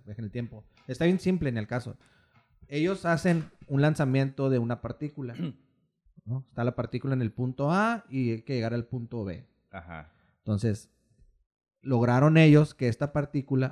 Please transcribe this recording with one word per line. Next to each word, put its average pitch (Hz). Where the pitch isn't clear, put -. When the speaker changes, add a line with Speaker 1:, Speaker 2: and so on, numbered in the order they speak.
Speaker 1:
viaje 104
en 113
el 98
tiempo. 110
Está 127
bien 180
simple 180
en 120
el 107
caso. 120
Ellos 175
hacen 170
un 139
lanzamiento 135
de 131
una 117
partícula, 123
<clears throat> -
¿no? 131
Está -
la 113
partícula 123
en 127
el 110
punto 131
A 214
y 131
hay 113
que 139
llegar 113
al 120
punto 117
B. 85
Speaker 2:
Ajá. 82
Speaker 1:
Entonces, 104
lograron 131
ellos 151
que 127
esta 143
partícula 139